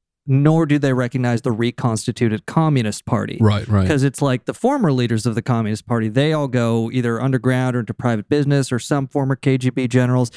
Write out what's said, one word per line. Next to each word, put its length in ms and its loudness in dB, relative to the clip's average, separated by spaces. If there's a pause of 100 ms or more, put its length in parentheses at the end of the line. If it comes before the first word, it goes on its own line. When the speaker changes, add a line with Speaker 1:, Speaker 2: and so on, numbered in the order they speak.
(260)
Speaker 1:
nor 400 4
do 140 2
they 140 0
recognize 480 0
the 100 0
reconstituted 960 -2
Communist 600 0
Party. 360 -2
Speaker 2:
Right, 260 2
right. 200 2
Speaker 1:
'Cause 160 2
it's 180 0
like 240 0
the 80 -4
former 400 0
leaders 320 0
of 100 0
the 60 -4
Communist 440 -2
Party, 220 -2
they 240 0
all 160 -2
go 440 0
either 300 -2
underground 540 0
or 60 -2
into 120 -6
private 360 -2
business, 420 0
or 80 -2
some 280 -4
former 280 -2
K 220 0
G 120 0
B 180 -2
generals, 500 2